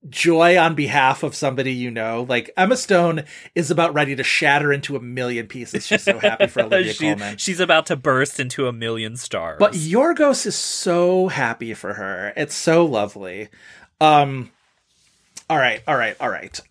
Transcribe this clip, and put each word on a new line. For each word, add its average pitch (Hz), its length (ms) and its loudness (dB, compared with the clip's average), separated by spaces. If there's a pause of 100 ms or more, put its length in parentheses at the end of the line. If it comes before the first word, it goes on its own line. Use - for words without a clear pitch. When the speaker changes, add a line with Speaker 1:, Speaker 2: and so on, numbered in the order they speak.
(100)
Speaker 1:
joy 170 480 4
on 165 160 4
behalf 135 480 0
of 147 120 -6
somebody 131 380 -2
you 123 180 -4
know. 117 380 -4
Like, 120 300 -2
Emma 202 180 4
Stone 175 480 2 (300)
is 165 160 -2
about 165 240 2
ready 143 200 0
to 131 80 -6
shatter 147 480 2
into 139 260 -2
a 123 40 -4
million 123 460 -6
pieces. - 400 -10
She's 214 160 0
so 196 160 2
happy - 280 0
for - 140 -6
Speaker 2:
<laughs> 117 40 2
Speaker 1:
Olivia 185 280 0
Speaker 2:
She, 156 160 -2
Speaker 1:
Colman. 104 300 -4
Speaker 2:
she's 180 200 -4
about 165 280 2
to 175 100 -2
burst 135 420 0
into 131 300 -4
a 123 40 -4
million 113 440 -6
stars. 85 420 -8
Speaker 1:
But 208 140 4
Yorgos 254 720 2
is 202 120 -4
so 180 720 0
happy 117 440 -4
for 101 220 -8
her. 98 420 -8
It's 143 180 -6
so 170 300 4
lovely. 104 640 -4 (500)
Um, 139 520 4 (960)
all 160 80 0
right, 120 320 2
all 147 80 2
right, 110 240 0
all 131 80 -2
right. 95 320 -8 (100)